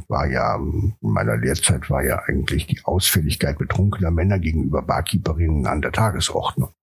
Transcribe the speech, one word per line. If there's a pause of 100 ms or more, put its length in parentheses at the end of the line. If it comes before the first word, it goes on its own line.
war
ja,
in
meiner
Lehrzeit
war
ja
eigentlich
die
Ausfälligkeit
betrunkener
Männer
gegenüber
Barkeeperinnen
an
der
Tagesordnung, (140)